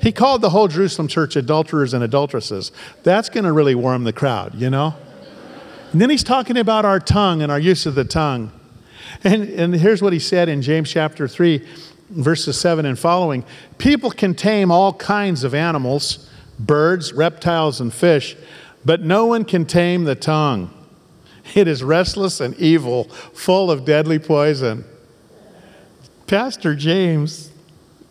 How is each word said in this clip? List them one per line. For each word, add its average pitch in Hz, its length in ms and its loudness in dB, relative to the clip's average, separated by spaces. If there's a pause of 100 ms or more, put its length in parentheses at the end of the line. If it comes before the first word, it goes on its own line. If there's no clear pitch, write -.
He 220 100 2
called 254 300 2
the 208 80 2
whole 202 180 4
Jerusalem 165 400 -2
church 160 300 -2
adulterers 147 560 0
and 120 100 -2
adulteresses. 117 720 -4 (300)
That's 196 260 2
gonna 190 240 -2
really 143 220 4
warm 127 280 -2
the 113 80 -2
crowd, 110 440 -4
you 123 140 -4
know? 147 260 -2 (1000)
And 165 80 4
then 254 80 4
he's 294 120 0
talking 247 360 -2
about 220 260 2
our 196 160 2
tongue 180 420 2
and 147 80 -2
our 143 100 0
use 170 260 2
of 143 100 -4
the 135 80 0
tongue. 127 480 -4 (720)
And, 202 200 2
and 175 300 -2
here's 180 280 2
what 196 100 2
he 165 80 0
said 175 300 0
in 143 120 -2
James 151 300 -2
chapter 151 380 -2
three, 165 360 0 (440)
verses 156 500 -2
seven 160 260 0
and 127 140 -4
following. 170 460 0 (320)
"People 262 340 2
can 190 240 -2
tame 202 340 2
all 185 220 4
kinds 196 540 -2
of 127 100 -4
animals, 143 720 -2 (360)
birds, 151 520 0
reptiles, 160 680 0
and 120 140 -4
fish, 160 420 2 (480)
but 160 180 2
no 190 240 2
one 233 200 0
can 170 180 0
tame 175 400 0
the 143 100 0
tongue. 139 560 -2 (840)
It 196 140 4
is 135 120 -4
restless 175 600 0
and 123 160 -4
evil, 135 480 2 (280)
full 185 380 0
of 135 140 -2
deadly 156 340 2
poison." 143 640 0 (1400)
Pastor 196 480 -2
James, 156 760 -2 (600)